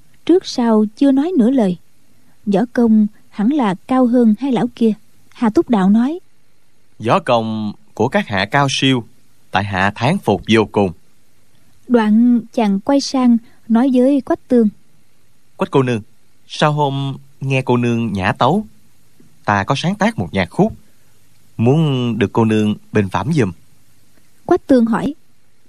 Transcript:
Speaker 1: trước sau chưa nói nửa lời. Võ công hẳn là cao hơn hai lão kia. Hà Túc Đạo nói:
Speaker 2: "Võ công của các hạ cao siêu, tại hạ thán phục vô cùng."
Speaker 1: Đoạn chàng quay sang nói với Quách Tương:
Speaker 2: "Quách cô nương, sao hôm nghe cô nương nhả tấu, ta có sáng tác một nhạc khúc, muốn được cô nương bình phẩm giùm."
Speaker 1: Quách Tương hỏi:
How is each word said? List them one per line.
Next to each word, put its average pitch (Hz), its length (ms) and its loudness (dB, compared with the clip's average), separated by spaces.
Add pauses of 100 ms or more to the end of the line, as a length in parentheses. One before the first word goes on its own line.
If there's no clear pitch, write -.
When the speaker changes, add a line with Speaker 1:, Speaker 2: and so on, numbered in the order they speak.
(260)
Speaker 1:
trước 359 200 2
sau 226 380 0 (120)
chưa 277 160 2
nói 285 260 0
nửa 226 120 4
lời. 208 260 0 (720)
Võ 190 140 0 (120)
công 220 340 2 (220)
hẳn 220 240 -2
là 240 220 0 (120)
cao 262 200 2
hơn 233 320 4
hai 269 140 -4
lão 233 220 -2
kia. 226 180 0 (360)
Hà 226 220 -2
Túc 320 200 0
Đạo 196 200 2
nói: 247 280 2 (880)
Speaker 2:
"Võ 151 120 2
công 110 540 -2 (220)
của 110 140 -2
các 202 200 -2
hạ 98 160 -4
cao 139 260 0
siêu, 131 340 -2 (460)
tại 101 140 -2
hạ 101 300 -2
thán 147 240 -2
phục 98 320 -2
vô 110 220 4
cùng." 98 200 0 (960)
Speaker 1:
Đoạn 233 520 2 (120)
chàng 202 280 -2
quay 277 200 0
sang 254 360 0 (320)
nói 233 260 2
với 262 260 2
Quách - 280 -6
Tương: 233 200 2 (880)
Speaker 2:
"Quách - 140 -8
cô 139 120 2
nương, 123 180 -2 (460)
sao 151 260 0
hôm 139 440 -4 (240)
nghe 135 220 -2
cô 123 140 0
nương 117 360 -2
nhả 101 200 -2
tấu, 170 340 0 (800)
ta 101 200 0
có 139 140 -2
sáng 180 160 -4
tác 220 240 -2
một 87 140 -6
nhạc 95 180 -4
khúc, 214 220 0 (840)
muốn 127 640 0
được 98 140 -2
cô 113 120 0
nương 107 300 0 (180)
bình 104 160 0
phẩm 104 240 -4
giùm." 95 200 0 (920)
Speaker 1:
Quách 359 200 0
Tương 240 200 4
hỏi: 226 280 -4 (540)